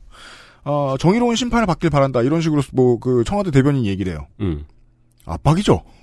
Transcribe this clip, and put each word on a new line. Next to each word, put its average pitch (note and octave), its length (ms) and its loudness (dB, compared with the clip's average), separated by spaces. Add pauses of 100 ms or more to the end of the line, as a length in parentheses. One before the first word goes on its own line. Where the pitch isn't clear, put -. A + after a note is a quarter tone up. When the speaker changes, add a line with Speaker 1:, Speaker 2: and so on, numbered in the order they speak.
(640)
Speaker 1:
어, C#3+ 340 -2
"정의로운 A#3 380 2
심판을 A#3 320 -2
받길 E3 220 0
바란다." C3+ 320 0
이런 D3 200 0
식으로 D#3 200 0 (100)
뭐 B2 280 2
그 B2 260 0
청와대 G3+ 260 -4
대변인 C3+ 340 2
얘기를 F#2+ 280 -4
해요. D2 120 -12 (140)
Speaker 2:
음. D#2+ 240 -6 (640)
Speaker 1:
압박이죠. D3 580 0 (200)